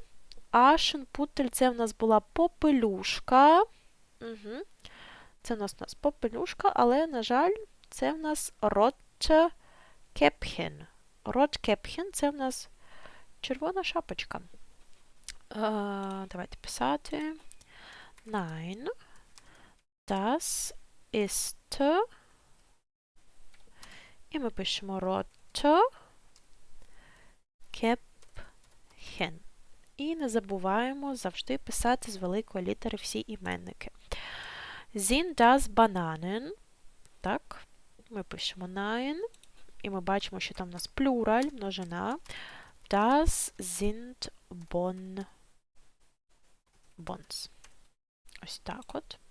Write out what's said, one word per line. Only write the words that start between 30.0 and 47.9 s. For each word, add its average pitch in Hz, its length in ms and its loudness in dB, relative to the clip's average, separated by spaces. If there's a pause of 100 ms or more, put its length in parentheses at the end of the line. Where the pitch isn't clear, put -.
не 294 120 -2
забуваємо 226 880 -2
завжди 247 420 -6
писати 240 540 0
з 196 40 -10
великої 185 480 -4
літери 214 320 -4
всі - 300 -6
іменники. 180 640 -8 (1040)
Sind 277 460 2
das 247 180 10
Bananen? 202 920 0 (720)
Так, - 420 -6 (480)
ми 208 120 -8
пишемо 185 440 -8
nein. 226 540 -4 (640)
І 214 80 -6
ми 190 100 -4
бачимо, 190 400 -2
що - 140 -8
там 185 140 -8
у 180 40 -12
нас 175 140 -8
плюраль, 254 640 2
множина. 190 680 -6 (720)
Das 277 680 4
sind 208 720 -4 (200)
Bonbons. 185 760 -4 (3250)